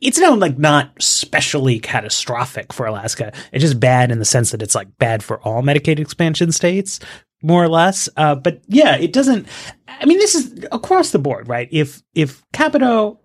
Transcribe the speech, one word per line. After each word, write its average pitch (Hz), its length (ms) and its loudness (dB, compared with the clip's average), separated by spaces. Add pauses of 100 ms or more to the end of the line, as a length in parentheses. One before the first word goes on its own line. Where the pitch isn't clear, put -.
it's 269 200 -2
now, 330 160 6
like, 160 200 0
not 147 360 2 (100)
specially 131 800 -2
catastrophic 120 920 -6
for 120 140 -6
Alaska. 107 460 -8 (180)
It's 135 140 -2
just 131 160 0
bad 123 320 4
in 113 80 -2
the 107 40 -4
sense 120 280 0
that 110 100 -8
it's, 104 140 -4
like, 98 220 -8
bad 113 260 -2
for 110 160 -8
all 113 240 -2
Medicaid 147 340 0
expansion 160 540 -2
states, 190 480 -2 (420)
more 170 220 4
or 165 40 2
less. 170 480 2
Uh, 151 200 2
but 170 320 -4
yeah, 226 260 6
it 160 180 -2
doesn't, 254 360 2 (520)
I - 40 -6
mean, 330 160 6
this 392 160 2
is - 340 -6
across 370 400 0
the 175 80 0
board, 120 300 -4
right? 120 240 -4
If, 151 300 -2 (120)
if 151 380 -4
Capito, 247 720 0